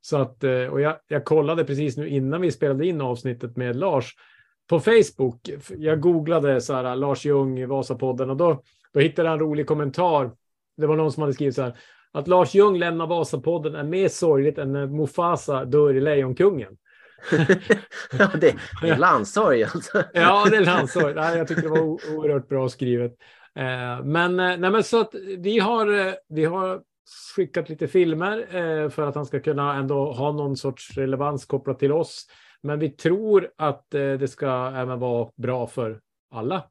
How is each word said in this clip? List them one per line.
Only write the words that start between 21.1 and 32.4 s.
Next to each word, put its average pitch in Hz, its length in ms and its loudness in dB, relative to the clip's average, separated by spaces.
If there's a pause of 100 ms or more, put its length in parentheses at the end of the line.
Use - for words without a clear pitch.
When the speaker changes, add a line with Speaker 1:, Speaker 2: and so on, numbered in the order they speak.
Speaker 1:
Nej, 165 220 -2
jag 160 100 -2
tycker 165 140 -2
det 160 80 -2
var 156 120 2
o-, 160 180 -2 (120)
oerhört 151 360 -2
bra 131 220 -2
skrivet. 120 420 -4 (440)
Eh, 127 500 -8
men, 175 340 0
eh, 180 180 0
nej, 185 140 0
men 214 120 2
så 233 180 2
att 220 140 -4 (220)
vi 202 220 0
har, 208 480 0
eh, 190 60 -4 (160)
vi 156 160 -2
har 185 360 -4 (540)
skickat 170 340 -4
lite 156 180 -6
filmer, 180 680 0
eh, 160 340 -2
för 156 140 -4
att 143 120 -4
han 147 100 -6
ska 135 140 -6
kunna 143 360 -2
ändå 139 360 -2
ha 135 200 -2
någon 143 260 -4
sorts - 400 -8
relevans 135 480 -4
kopplat 135 340 -4
till 139 120 2
oss. - 340 -4 (360)